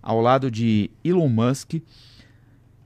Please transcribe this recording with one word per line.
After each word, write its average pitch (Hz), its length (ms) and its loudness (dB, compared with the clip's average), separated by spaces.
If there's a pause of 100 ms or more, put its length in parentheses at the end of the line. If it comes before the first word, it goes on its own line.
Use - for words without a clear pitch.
ao 113 200 -2
lado 131 280 2
de 110 400 0 (140)
Elon 170 240 0
Musk, 123 480 -2 (1120)